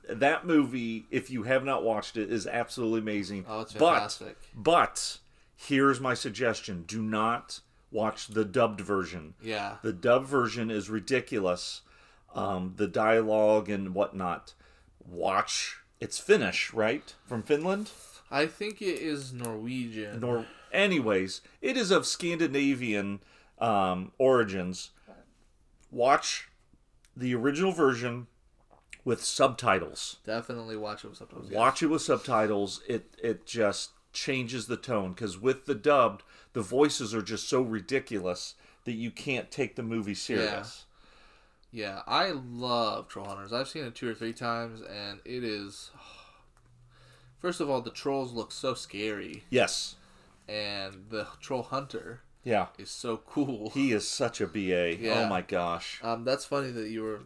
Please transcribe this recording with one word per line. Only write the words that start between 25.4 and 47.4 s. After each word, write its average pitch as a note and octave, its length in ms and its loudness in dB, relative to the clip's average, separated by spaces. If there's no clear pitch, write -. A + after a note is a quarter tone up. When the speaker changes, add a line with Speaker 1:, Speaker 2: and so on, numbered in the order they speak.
Speaker 1:
Watch B2+ 600 2
the B2 180 -2
original C#3+ 380 2
version B2 540 2
with A#2 220 0
subtitles. A2+ 1000 0
Speaker 2:
Definitely A2+ 500 -6
watch G#2 280 -6
it G#2+ 40 -12
with - 80 -18
subtitles, - 320 -16
yes. G2 80 -4
Speaker 1:
Watch B2 260 4
it E3 40 4
with D3+ 160 2
subtitles. A2 840 2
It, - 360 -4
it A2+ 240 -2
just G#2+ 460 0
changes B2+ 540 -2
the A#2+ 100 -2
tone, G2 380 -2
'cause F#2+ 240 -6
with B2+ 260 2
the C#3+ 100 0
dubbed, A#2 480 6
the B2 80 -4
voices B2 540 2
are A2 80 0
just G2+ 260 -6
so C3 140 2
ridiculous G#2+ 920 -4
that A#2+ 80 -4
you A2+ 180 -6
can't - 400 -6
take C3+ 260 -4
the B2+ 60 -6
movie A2 320 -2
serious. G#2+ 680 -4
Speaker 2:
Yeah. - 0 -
Yeah, G#2 360 -8
I E3+ 240 2
love A#2+ 800 -2
Troll G2 180 -10
Hunters. G2 260 -10
I've C3 160 -2
seen D3+ 160 -8
it A#2+ 100 -10
two B2 160 -6
or A2 40 -4
three A2+ 180 -6
times, A#2 480 -6
and G2+ 460 -12
it B2 180 -6
is, G2+ 500 -6
<sighs> - 1400 -20
first F3 220 -2